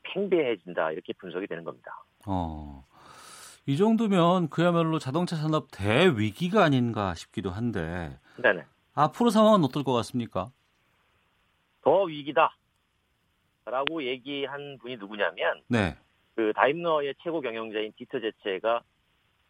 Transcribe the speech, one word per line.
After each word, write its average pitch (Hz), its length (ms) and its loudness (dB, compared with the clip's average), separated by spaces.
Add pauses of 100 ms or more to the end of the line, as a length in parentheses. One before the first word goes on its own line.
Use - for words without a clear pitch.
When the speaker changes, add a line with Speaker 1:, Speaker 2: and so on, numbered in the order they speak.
Speaker 1:
팽배해진다, 120 880 -2
이렇게 87 220 -10
분석이 92 320 -8
되는 85 180 -10
겁니다. - 400 -14 (220)
Speaker 2:
어. 78 580 -6 (840)
이 139 100 0
정도면 190 720 4
그야말로 165 480 2
자동차 165 380 -2
산업 156 360 -2
대위기가 135 920 2
아닌가 117 500 2
싶기도 95 380 -8
한데, 87 640 -4 (200)
Speaker 1:
네네. 101 260 2 (300)
Speaker 2:
앞으로 151 360 2
상황은 214 360 6
어떨 143 180 -2
것 131 100 0
같습니까? 113 580 -2 (1300)
Speaker 1:
더 170 220 4
위기다라고 147 500 0 (1500)
얘기한 139 800 -8
분이 123 180 -12
누구냐면, 98 680 -4
Speaker 2:
네. 98 280 0 (380)
Speaker 1:
그 107 220 0
다임러의 147 640 0
최고 165 200 -6
경영자인 110 560 -6
디터 127 220 -10
제체가 107 600 -4 (680)